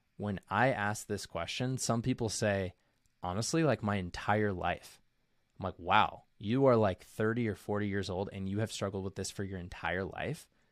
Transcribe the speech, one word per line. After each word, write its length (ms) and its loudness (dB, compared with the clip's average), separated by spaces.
when 240 -4
I 200 4
ask 360 -2
this 200 -4
question, 520 -4
some 240 0
people 260 0
say, 460 0
"Honestly, 400 0
like, 200 2
my 140 2
entire 560 0
life." 480 -4
I'm 60 -6
like, 140 -6
"Wow, 460 4
you 280 2
are, 100 8
like, 280 2
thirty 420 0
or 80 -2
forty 320 -2
years 240 -2
old 220 -2
and 160 -6
you 100 -2
have 140 -2
struggled 320 -4
with 100 -8
this 160 -6
for 140 -6
your 160 -6
entire 440 -4
life?" 440 -6